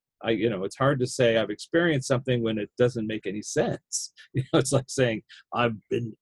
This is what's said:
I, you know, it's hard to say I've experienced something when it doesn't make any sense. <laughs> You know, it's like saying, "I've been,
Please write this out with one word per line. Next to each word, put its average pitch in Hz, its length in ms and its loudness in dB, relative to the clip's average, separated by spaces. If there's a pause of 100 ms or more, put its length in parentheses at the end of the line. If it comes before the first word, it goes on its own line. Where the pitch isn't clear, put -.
(240)
I, 110 80 0
you 110 180 2
know, 95 140 -4
it's - 140 -6
hard 139 240 2
to 123 60 0
say 117 300 4
I've 104 140 0
experienced 160 560 0
something 127 360 0
when 113 140 0
it 104 200 -6
doesn't 117 300 2
make 107 200 -6
any 101 160 -6
sense. - 760 -4
<laughs> - 160 -20
You 131 180 0
know, 156 80 4
it's 131 140 0
like 131 160 2
saying, 117 320 0 (320)
"I've 117 220 0 (140)
been, 120 220 -4 (100)